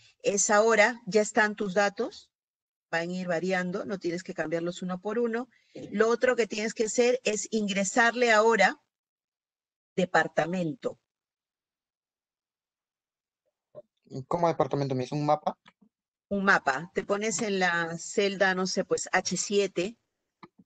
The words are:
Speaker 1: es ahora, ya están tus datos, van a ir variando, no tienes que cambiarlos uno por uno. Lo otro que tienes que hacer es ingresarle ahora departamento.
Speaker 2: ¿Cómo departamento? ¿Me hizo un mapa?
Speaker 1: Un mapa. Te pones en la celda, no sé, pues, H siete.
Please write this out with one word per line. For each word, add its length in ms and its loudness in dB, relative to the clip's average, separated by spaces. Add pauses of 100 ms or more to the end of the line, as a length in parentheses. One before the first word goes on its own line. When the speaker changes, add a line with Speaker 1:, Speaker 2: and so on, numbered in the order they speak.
(240)
Speaker 1:
es 260 0
ahora, 560 4
ya 140 2
están 340 0
tus 200 -6
datos, 540 -2 (600)
van 200 -4
a 20 -6
ir 160 -6
variando, 560 -2
no 160 -6
tienes 240 -4
que 100 -12
cambiarlos 480 -4
uno 180 -6
por 200 -4
uno. 280 -2 (440)
Lo 160 4
otro 260 2
que 140 0
tienes 260 -4
que 120 0
hacer 360 2
es 300 -2
ingresarle 800 2
ahora 500 4 (1120)
departamento. 1040 -2 (3250)
Speaker 2:
¿Cómo 220 0
departamento? 480 -2
¿Me 80 -4
hizo 100 -8
un 120 -2
mapa? 300 0 (720)
Speaker 1:
Un 160 -4
mapa. 500 0
Te 100 -4
pones 380 -4
en 180 -2
la 360 0
celda, 600 0
no 100 0
sé, 180 -2
pues, 280 -4
H 240 0
siete. 600 -2 (680)